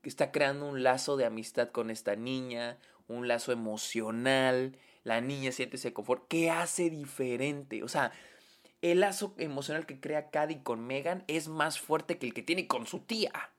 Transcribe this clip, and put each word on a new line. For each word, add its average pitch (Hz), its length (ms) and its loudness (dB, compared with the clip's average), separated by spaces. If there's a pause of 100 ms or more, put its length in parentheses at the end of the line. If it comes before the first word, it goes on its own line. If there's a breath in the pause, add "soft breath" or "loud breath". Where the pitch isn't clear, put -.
Está 139 260 0
creando 143 380 2
un 135 160 -2
lazo 135 320 4
de 131 80 4
amistad 113 460 0
con 113 200 -2
esta 107 240 -2
niña, 123 640 -4 (300 soft breath)
un 120 180 -4
lazo 120 240 2
emocional, 123 1300 2 (240 loud breath)
la 117 180 0
niña 135 300 -2
siente 127 240 -4
ese 127 180 -6
confort. 123 360 -2
¿Qué 165 240 2
hace 170 360 0
diferente? 139 960 -2
O 120 60 -6
sea, 131 240 2 (680 loud breath)
el 175 200 6
lazo 196 380 2
emocional 151 480 -4
que 135 120 -12
crea 147 320 -4
Cady 156 300 0
con 117 260 -4
Megan 151 400 -2
es 156 220 -2
más 156 320 0
fuerte 160 360 0
que 127 120 -6
el 113 40 -6
que 117 100 -8
tiene 170 260 -2
con 117 180 2
su 147 140 -8
tía. - 580 -2